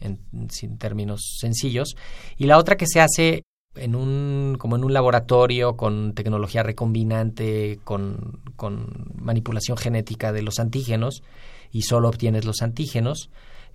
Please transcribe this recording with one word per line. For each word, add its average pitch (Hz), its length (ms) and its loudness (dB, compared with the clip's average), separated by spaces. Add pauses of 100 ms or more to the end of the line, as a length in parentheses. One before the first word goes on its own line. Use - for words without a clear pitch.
en, 101 180 -6 (320)
sin 110 260 -8
términos 104 640 -6
sencillos, 117 560 -2 (400)
y 139 100 -2
la 147 120 10
otra 180 180 6
que 175 100 0
se 165 140 4
hace 165 420 4 (340)
en 120 200 -2
un, 139 640 0
como 117 180 0
en 123 80 2
un 135 80 2
laboratorio 123 840 4
con 107 380 0
tecnología 107 480 0
recombinante, 110 1200 0
con, 101 560 -6 (160)
con 110 600 -8
manipulación 113 600 -2
genética 113 560 -2
de 107 100 -4
los 107 160 -6
antígenos, 117 640 -2 (500)
y 113 100 -2
solo 117 260 4
obtienes 110 360 0
los 107 180 -2
antígenos, 117 680 -2 (440)